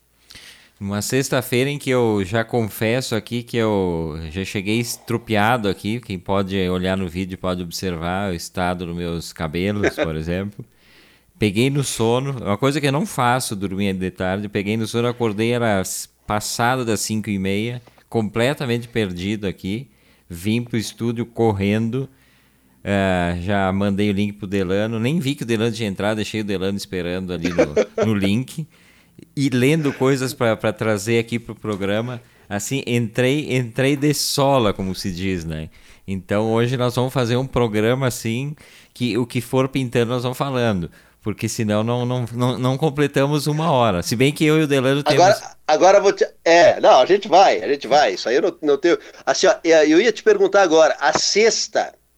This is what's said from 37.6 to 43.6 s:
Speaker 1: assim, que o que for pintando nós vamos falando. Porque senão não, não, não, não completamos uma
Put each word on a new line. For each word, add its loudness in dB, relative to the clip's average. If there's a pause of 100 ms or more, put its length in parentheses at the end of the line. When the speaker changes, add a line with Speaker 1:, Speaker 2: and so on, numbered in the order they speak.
Speaker 1:
assim, -4 (380)
que -2
o 0
que -4
for 0
pintando -2
nós -2
vamos -6
falando. 0 (300)
Porque -4
senão 0
não, -2
não, -2
não, 0
não 0
completamos 0
uma 0